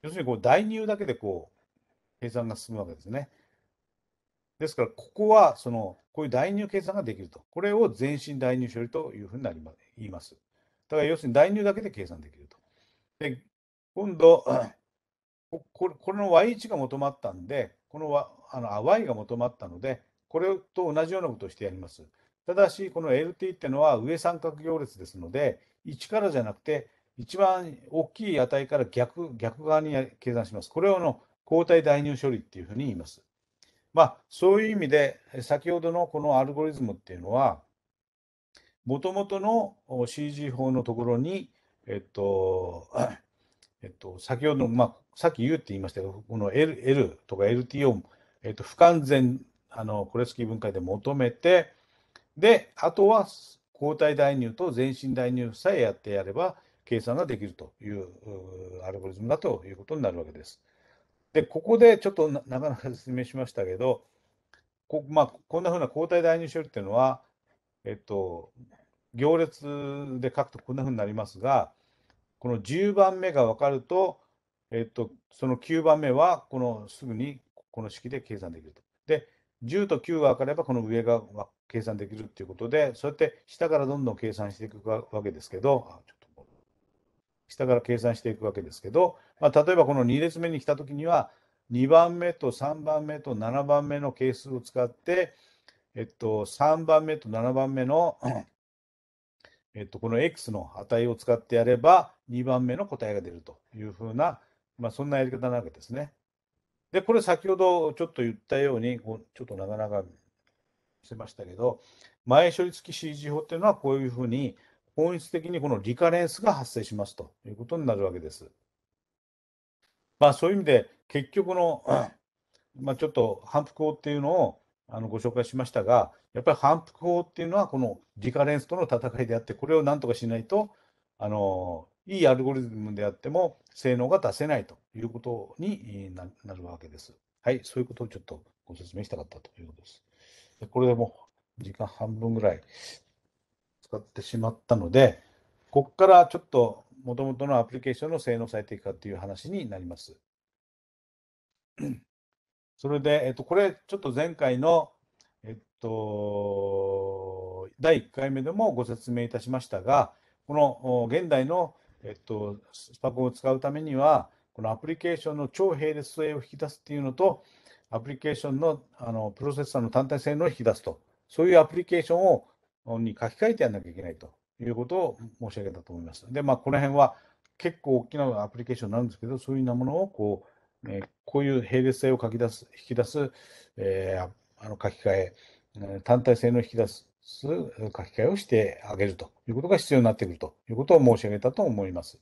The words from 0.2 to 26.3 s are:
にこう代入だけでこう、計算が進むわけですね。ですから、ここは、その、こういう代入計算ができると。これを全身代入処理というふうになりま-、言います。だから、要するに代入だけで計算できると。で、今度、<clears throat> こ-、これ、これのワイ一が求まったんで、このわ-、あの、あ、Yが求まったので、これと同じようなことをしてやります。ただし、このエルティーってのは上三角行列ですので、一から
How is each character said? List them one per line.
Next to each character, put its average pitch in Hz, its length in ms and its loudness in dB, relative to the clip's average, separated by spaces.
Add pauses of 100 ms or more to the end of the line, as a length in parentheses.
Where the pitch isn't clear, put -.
に 139 40 -4
こ 123 80 -2
う 107 80 -6
代 160 240 4
入 220 200 -6
だ 214 120 -2
け 202 80 -8
で 160 100 -4
こ 92 360 -8
う、 - 100 -20 (600)
計 120 80 -8
算 117 180 -4
が 110 80 -8
進 113 200 -14
む 104 60 -8
わ 92 60 -8
け 98 80 -16
で - 60 -20
す 95 80 -20
ね。 135 200 -10 (1300)
で 156 80 -4
す - 80 -8
か 127 80 0
ら、 110 40 0
こ - 260 -18
こ 214 140 0
は、 208 300 8
そ - 120 -8
の、 107 280 -6 (160)
こ 156 80 -8
う 151 40 -4
い - 40 -4
う - 20 -4
代 147 220 0
入 202 140 -4
計 196 140 -4
算 190 140 -8
が 196 80 -4
で 110 120 -6
き 95 60 -16
る 90 60 -16
と。 - 140 -20 (100)
こ 170 100 -8
れ 202 120 0
を 226 160 4
全 139 360 -4
身 139 140 -10
代 127 180 0
入 127 160 -4
処 117 80 -6
理 120 80 -6
と 120 240 -8
い 104 80 -16
う 101 60 -16
ふ 92 60 -16
う 120 40 -12
に 135 60 -12
な 104 80 -6
り 82 80 -16
ま-、 78 120 -20 (260)
言 110 100 -14
い - 20 -12
ま 90 120 -14
す。 - 140 -20 (540)
だ 151 80 0
か 151 60 2
ら、 - 0 -
要 156 140 0
す 156 60 -12
る 135 60 -4
に 117 40 -4
代 156 180 8
入 208 120 0
だ 202 100 2
け 214 80 -6
で 208 100 -10
計 95 160 -12
算 80 140 -16
で 76 80 -20
き - 80 -20
る - 100 -20
と。 - 100 -20 (600)
で、 135 220 -8 (520)
今 190 240 -6
度、 165 280 10
<clears throat> - 1040 -8
こ-、 - 220 -14
こ 185 160 -4
れ、 - 100 -12
こ - 140 -8
れ 202 40 -4
の 202 140 2
ワ 170 140 8
イ 240 80 -2
一 226 160 -12
が 202 80 -4
求 135 200 -4
ま 139 120 -2
っ 139 100 -12
た 104 120 -8
ん 131 160 -14
で、 123 280 -4 (140)
こ 151 100 -16
の 156 100 -8
わ-、 143 220 0 (200)
あ 131 100 -10
の、 107 120 -6
あ、 107 80 -4
Y 196 240 2
が 131 80 -4
求 107 240 -8
ま 120 100 -2
っ 120 100 -8
た 101 100 -16
の 87 120 -18
で、 127 220 -8 (280)
こ 160 100 -4
れ 190 160 0 (180)
と 180 180 -4
同 156 140 0
じ 170 80 -8
よ 190 60 -4
う - 20 -6
な 165 60 -4
こ 120 80 -6
と 98 120 -14
を - 20 -12
し - 60 -20
て 107 100 -12
や 95 60 -6
り 92 60 -14
ま 87 120 -16
す。 - 140 -20 (420)
た 175 80 -4
だ 190 160 6
し、 196 220 -10
こ 170 100 -6
の 156 100 -2
エ 131 100 2
ル 170 120 -6
テ 190 140 -8
ィ - 40 -4
ー 180 40 -12
っ - 20 -20
て 147 100 -10
の 135 140 0
は 147 160 6
上 139 200 -4
三 170 220 -2
角 156 180 -6
行 160 220 -4
列 131 180 -12
で 92 80 -16
す - 120 -20
の 85 140 -14
で、 139 280 -2 (240)
一 - 240 -14
か 220 120 -2
ら 196 120 0